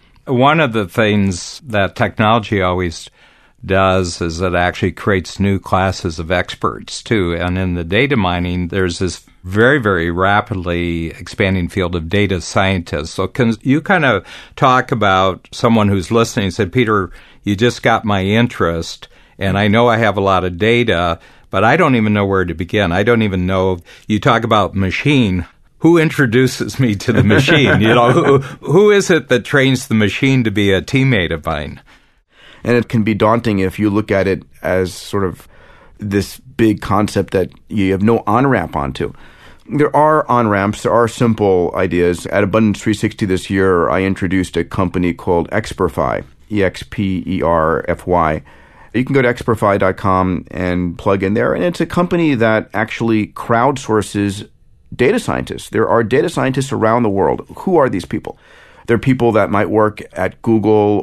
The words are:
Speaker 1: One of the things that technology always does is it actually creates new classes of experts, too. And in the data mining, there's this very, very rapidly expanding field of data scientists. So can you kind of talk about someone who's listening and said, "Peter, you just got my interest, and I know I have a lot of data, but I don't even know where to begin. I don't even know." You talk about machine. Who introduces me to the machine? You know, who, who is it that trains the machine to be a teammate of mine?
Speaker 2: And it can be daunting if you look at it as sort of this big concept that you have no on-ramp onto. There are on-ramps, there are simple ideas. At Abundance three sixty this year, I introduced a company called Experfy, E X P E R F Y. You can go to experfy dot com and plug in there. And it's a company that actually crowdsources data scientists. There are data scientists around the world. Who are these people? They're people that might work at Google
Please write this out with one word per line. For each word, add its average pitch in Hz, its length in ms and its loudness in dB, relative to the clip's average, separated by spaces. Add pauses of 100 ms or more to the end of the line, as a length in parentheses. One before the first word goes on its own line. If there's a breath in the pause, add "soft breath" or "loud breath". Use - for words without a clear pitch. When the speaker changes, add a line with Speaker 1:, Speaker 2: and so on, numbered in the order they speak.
(260 soft breath)
Speaker 1:
One 139 340 2
of 123 140 0
the 107 120 0
things 101 800 0
that 104 320 -2
technology 107 640 0
always 90 480 -4 (580 soft breath)
does 95 540 2
is 85 220 -4
it 90 120 -2
actually 87 380 0
creates - 480 -4
new 98 180 0
classes 92 600 -2
of 82 120 -6
experts, - 720 -6
too. 92 300 -2
And 87 240 -4
in 92 160 -2
the 87 120 -4
data 123 300 0
mining, 90 540 -2
there's 92 300 -2
this 90 260 -6 (180)
very, 113 380 2
very 90 300 0
rapidly 87 1040 -2
expanding 92 560 -2
field 90 260 -4
of 82 160 -4
data 98 320 0
scientists. 92 720 -2
So 95 140 -4
can 113 360 0
you 139 180 2
kind 170 240 0
of 110 180 2 (320 loud breath)
talk 127 380 2
about 95 580 0
someone 113 380 2
who's 98 220 0
listening 117 360 0
and 92 80 -4
said, 98 200 -2
"Peter, 107 360 0 (320 loud breath)
you 101 140 -2
just 117 260 0
got 113 220 2
my 101 180 0
interest, 98 880 -2 (300 soft breath)
and 98 180 -2
I 104 120 2
know 117 200 4
I 110 80 2
have 104 220 0
a 98 140 0
lot 90 120 2
of 87 140 -6
data, 101 600 2 (300 soft breath)
but 98 160 0
I 123 140 4
don't 143 180 2
even 107 160 2
know 101 140 2
where 95 180 0
to 85 100 -6
begin. 90 380 0
I 95 100 2
don't 113 200 2
even 92 240 0
know." 92 320 0 (280 loud breath)
You 107 140 0
talk 117 240 2
about 104 300 2
machine. 95 720 0 (320)
Who 170 180 4
introduces 131 800 0
me 117 180 2
to 117 180 -2
the - 100 4
machine? 135 560 4
You 110 140 4
know, 120 180 4
who, 139 260 4 (220 loud breath)
who 196 300 4
is 202 200 2
it 156 180 2
that 123 180 2
trains 135 400 2
the 117 80 -4
machine 120 500 2
to 110 60 0
be 101 200 2
a 92 120 2
teammate 117 500 0
of 78 140 -8
mine? 73 340 -6 (840 soft breath)
Speaker 2:
And 120 120 2
it 110 100 -2
can 113 140 0
be 107 100 0
daunting 107 460 0
if 92 200 -2
you 104 120 2
look 101 200 -2
at 95 160 2
it 92 160 -2 (200)
as 92 320 -2
sort - 280 -6
of - 240 -8 (520 soft breath)
this 101 400 -4
big - 420 0
concept 101 540 -2
that 92 160 0 (180)
you 95 240 0
have 95 100 0
no 113 240 2
on-ramp 113 480 0
onto. 69 380 -6 (560 loud breath)
There 143 260 0
are 151 360 2
on-ramps, 104 520 0
there 82 100 0
are 117 140 4
simple 107 680 0
ideas. 87 520 0
At 101 140 2
Abundance 104 380 2
three 107 140 0
sixty 107 320 -4
this 92 240 -2
year, 95 400 2
I 87 100 0
introduced 95 560 -2
a 85 80 0
company 90 480 -2
called 85 380 -2
Experfy, 80 720 -2 (280)
E 101 140 0
X - 180 -4
P 95 440 -4
E 85 160 -4
R 80 440 0
F 85 200 -4
Y. 80 340 0 (540 loud breath)
You 127 100 0
can 135 80 -6
go 135 80 2
to 123 80 2
experfy 107 500 0
dot 95 200 0
com 92 520 -2
and 90 460 -4
plug 98 260 -2
in 98 120 -2
there. 123 180 0
And 147 100 -4
it's 175 200 -2
a 160 40 -2
company 170 480 0
that 110 380 0
actually 110 540 -2
crowdsources 107 1200 -2 (480)
data 175 220 2
scientists. - 500 -6
There 110 180 0
are 113 160 2
data 135 280 0
scientists 135 420 -2
around 110 300 2
the 107 80 0
world. 87 360 0 (100)
Who 190 200 -2
are 131 140 4
these 92 160 -6
people? - 320 -10 (480 loud breath)
They're 113 120 2
people 120 340 2
that 101 180 2
might 101 200 0
work 107 320 0 (100)
at 95 300 -6
Google 107 600 2